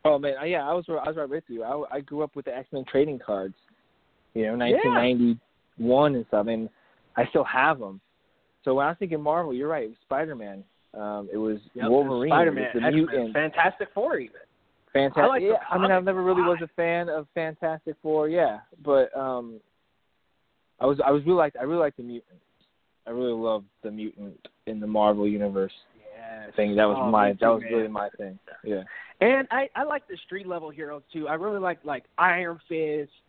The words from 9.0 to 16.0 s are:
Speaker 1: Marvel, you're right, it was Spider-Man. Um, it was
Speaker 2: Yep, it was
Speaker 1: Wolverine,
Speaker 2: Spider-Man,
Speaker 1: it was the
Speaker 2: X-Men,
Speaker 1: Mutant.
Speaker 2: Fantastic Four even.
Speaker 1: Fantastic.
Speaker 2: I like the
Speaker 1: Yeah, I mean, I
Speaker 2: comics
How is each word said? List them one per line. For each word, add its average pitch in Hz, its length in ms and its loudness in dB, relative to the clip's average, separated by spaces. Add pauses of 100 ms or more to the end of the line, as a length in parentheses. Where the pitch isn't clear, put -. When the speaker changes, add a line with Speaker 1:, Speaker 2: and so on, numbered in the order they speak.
Speaker 1:
Marvel, 151 320 -2
you're 135 160 -4
right, 151 160 -4
it 110 40 -8
was 117 140 -16
Spider-Man. 117 600 -6 (300)
Um, 104 380 -8
it 101 40 -6
was 110 220 -2 (160)
Speaker 2:
Yep, 113 120 -6
it - 20 0
was - 20 0
Speaker 1:
Wolverine, 127 400 2
Speaker 2:
Spider-Man, 151 340 4
Speaker 1:
it 123 100 -6
was 117 80 0
the 139 40 0
Speaker 2:
X-Men, 156 80 2 (100)
Speaker 1:
Mutant. 117 300 -2
Speaker 2:
Fantastic 160 600 0
Four 233 240 -2
even. 120 220 -12 (520)
Speaker 1:
Fantastic. 139 300 4
Speaker 2:
I - 40 8
like 262 160 4
the 196 60 2
Speaker 1:
Yeah, 214 60 4 (160)
I - 60 0
mean, 190 100 4
I - 20 4
Speaker 2:
comics 185 180 4